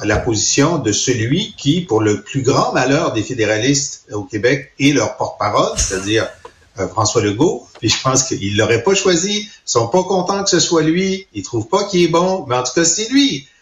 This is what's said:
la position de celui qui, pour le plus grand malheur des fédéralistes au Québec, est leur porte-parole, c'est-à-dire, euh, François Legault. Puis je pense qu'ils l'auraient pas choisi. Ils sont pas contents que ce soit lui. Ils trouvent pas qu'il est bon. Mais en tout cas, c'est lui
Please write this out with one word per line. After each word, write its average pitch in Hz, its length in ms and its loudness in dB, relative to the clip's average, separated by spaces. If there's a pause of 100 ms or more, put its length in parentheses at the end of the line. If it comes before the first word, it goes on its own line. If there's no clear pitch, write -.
la 107 140 2
position 139 640 0
de 107 120 0
celui 123 680 0
qui, 160 240 0
pour 110 200 0
le 104 220 0
plus - 180 -4
grand 185 320 0
malheur 143 400 0
des 110 80 -2
fédéralistes 113 880 -2
au 104 120 -8
Québec, 117 560 -2
est 139 140 4
leur - 240 0
porte-parole, 110 600 -2
c'est-à-dire, 98 500 -2 (520)
euh, 95 80 -4
François 110 340 0
Legault. 110 460 0 (120)
Puis 110 100 -2
je - 120 -2
pense 131 220 2
qu'ils 101 340 -4
l'auraient - 240 2
pas 196 140 2
choisi. 196 460 0
Ils - 80 -14 (160)
sont 113 220 0
pas 185 160 2
contents 196 400 -2
que 196 60 -2
ce 175 100 4
soit 165 220 2
lui. 190 540 0
Ils 101 80 -6
trouvent 110 240 -4
pas 190 160 0
qu'il 175 200 2
est 165 40 6
bon. 180 400 0
Mais 123 80 -2
en 123 80 0
tout - 100 -6
cas, 170 120 2
c'est 214 260 0
lui 269 360 2 (140)